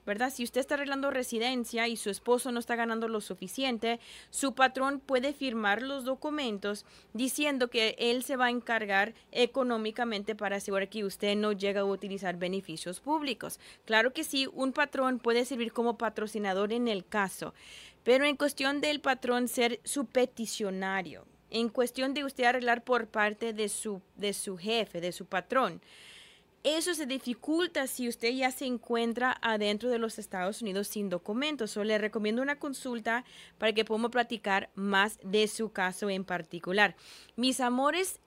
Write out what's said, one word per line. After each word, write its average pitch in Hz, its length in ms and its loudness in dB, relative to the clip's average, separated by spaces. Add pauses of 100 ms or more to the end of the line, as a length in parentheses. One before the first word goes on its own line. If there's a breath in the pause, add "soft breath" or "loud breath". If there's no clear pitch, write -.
¿verdad? 220 280 0
Si 240 120 -4
usted 247 160 -2
está - 140 -2
arreglando 277 360 -2
residencia 240 800 0
y 233 80 -4
su - 120 -4
esposo 247 440 0
no 240 80 0
está 240 160 -2
ganando 226 320 0
lo 220 100 -2
suficiente, 226 800 -4 (300 loud breath)
su 277 260 -2
patrón 262 460 2
puede 269 320 0
firmar 226 480 0
los 269 240 -4
documentos 247 800 -4 (260 loud breath)
diciendo 262 580 0
que 220 300 0
él 240 240 2
se 269 140 -2
va 247 80 4
a 247 40 4
encargar 220 640 0 (200 loud breath)
económicamente 233 1000 0
para 202 200 -2
asegurar 196 320 0
que 208 160 -6
usted 202 320 0
no 208 160 2
llega 196 300 0
a - 20 2
utilizar 190 540 -2
beneficios 180 640 -4
públicos. 294 580 -2 (240 loud breath)
Claro 226 300 4
que 320 100 -2
sí, 269 300 0
un 262 180 0
patrón 262 480 2
puede 233 240 4
servir 233 300 -4
como 233 240 2
patrocinador 208 720 0
en 240 160 0
el 202 180 -2
caso, - 480 -2 (500 loud breath)
pero 262 200 6
en 294 140 4
cuestión 285 420 2
del 294 220 0
patrón 247 480 2
ser 240 340 2
su 285 220 -2
peticionario, 190 1200 -2 (220)
en 233 180 0
cuestión 254 460 0
de 285 100 -2
usted 262 220 0
arreglar 240 400 4
por 233 220 2
parte 214 440 0
de 214 160 -2
su, 202 340 -6 (140)
de 202 160 -2
su 196 260 -6
jefe, 202 440 -2
de 175 100 -2
su 180 140 -10
patrón, 190 560 0 (840 loud breath)
eso 320 320 0
se 294 100 -4
dificulta 269 800 -2
si 247 220 -4
usted 233 220 -2
ya 262 200 0
se 269 140 -6
encuentra 233 760 0
adentro 214 480 0
de 233 100 2
los 226 200 -4
Estados 196 420 -4
Unidos 202 280 -2
sin 208 180 -2
documentos. 226 640 -2
So, 208 140 -2
le 214 120 2
recomiendo 214 440 0
una 285 180 -2
consulta 247 640 -4 (340 loud breath)
para 220 140 2
que 220 140 2
podamos 226 260 0
platicar 202 640 0
más 196 480 2
de 208 240 2
su 214 240 -4
caso 185 380 -2
en 190 160 -2
particular. 180 720 0 (400 loud breath)
Mis 254 240 2
amores, 277 640 2